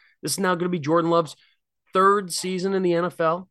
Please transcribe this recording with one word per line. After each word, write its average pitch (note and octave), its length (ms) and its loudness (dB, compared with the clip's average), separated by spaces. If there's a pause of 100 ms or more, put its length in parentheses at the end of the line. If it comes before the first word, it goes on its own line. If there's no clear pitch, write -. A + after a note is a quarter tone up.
(220)
This D3 120 -6
is F3 60 -4
now G3 140 0
gonna F3 160 -4
be F3+ 80 -2
Jordan E3 320 0
Love's E3+ 260 0 (580)
third F#3+ 400 2
season F#3 400 -4
in F#3+ 100 0
the F3 100 2
N E3+ 120 0
F F3 160 -6
L E3+ 300 -2